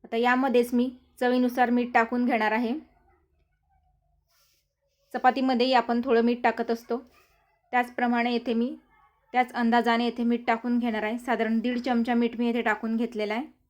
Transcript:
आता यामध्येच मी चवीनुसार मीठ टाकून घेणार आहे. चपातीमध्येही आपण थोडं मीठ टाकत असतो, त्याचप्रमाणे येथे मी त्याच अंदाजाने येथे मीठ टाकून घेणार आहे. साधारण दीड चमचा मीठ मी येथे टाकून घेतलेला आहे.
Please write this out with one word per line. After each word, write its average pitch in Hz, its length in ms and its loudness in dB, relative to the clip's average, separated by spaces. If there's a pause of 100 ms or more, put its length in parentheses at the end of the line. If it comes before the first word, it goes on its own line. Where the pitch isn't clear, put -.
आता 233 140 -6
यामध्येच 247 560 2
मी 247 160 2 (300)
चवीनुसार 247 500 2
मीठ 240 240 0
टाकून 240 320 2
घेणार 214 260 0
आहे. 226 220 0 (2500)
चपातीमध्येही 254 600 2
आपण 240 300 2
थोडं 233 180 4
मीठ 240 220 2
टाकत 233 280 0
असतो, 233 260 -4 (760)
त्याचप्रमाणे 240 600 -2
येथे 233 200 -2
मी 247 220 -2 (580)
त्याच 247 200 0
अंदाजाने 233 520 2
येथे 233 180 -4
मीठ 233 240 0
टाकून 240 320 0
घेणार 220 240 -2
आहे. 220 160 -4
साधारण 226 400 0
दीड 247 200 -2
चमचा 240 360 0
मीठ 233 220 0
मी 240 100 0
येथे 233 160 0
टाकून 226 340 -2
घेतलेला 214 360 -4
आहे. 262 120 -6 (240)